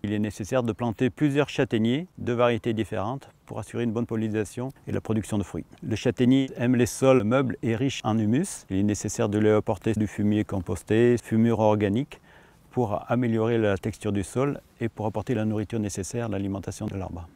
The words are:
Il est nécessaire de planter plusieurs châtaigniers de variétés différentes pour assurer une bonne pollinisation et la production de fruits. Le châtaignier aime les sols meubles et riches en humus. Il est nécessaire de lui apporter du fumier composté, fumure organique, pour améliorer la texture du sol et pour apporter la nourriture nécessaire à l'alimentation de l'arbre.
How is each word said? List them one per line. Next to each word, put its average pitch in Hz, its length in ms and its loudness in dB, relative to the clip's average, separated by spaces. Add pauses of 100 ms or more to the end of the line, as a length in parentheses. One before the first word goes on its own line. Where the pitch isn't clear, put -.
Il 104 100 -4
est 104 60 0
nécessaire 107 460 -2
de 113 80 0
planter 120 400 0
plusieurs 143 380 0
châtaigniers 123 580 0 (100)
de 120 160 -4
variétés 120 400 2
différentes 113 560 -4 (160)
pour 110 140 -10
assurer 117 240 -6
une 117 80 0
bonne 117 160 -2
pollinisation 110 640 -4 (180)
et - 40 -6
la 101 100 -2
production 110 360 -2
de 101 60 0
fruits. - 220 -10 (180)
Le 113 120 -4
châtaignier 131 600 2
aime 123 200 0
les 120 120 4
sols 131 360 4
meubles 123 380 0
et 113 140 0
riches 127 280 -2
en 110 140 2
humus. 113 540 0
Il 95 60 0
est 101 60 2
nécessaire 104 460 0
de 104 80 0
lui 107 140 6
apporter 107 420 2
du 107 140 0
fumier 104 380 0
composté, 110 760 2
fumure 113 380 2
organique, 107 600 2 (500)
pour 104 400 -2
améliorer 117 460 2
la 101 220 2
texture 107 320 -4
du 101 120 0
sol 139 380 -2 (180)
et 117 100 -2
pour 107 180 -6
apporter 107 260 -4
la 110 100 0
nourriture 107 360 -2
nécessaire 104 460 -6
à 110 40 -6
l'alimentation 98 560 -6
de 98 100 -8
l'arbre. 87 400 -10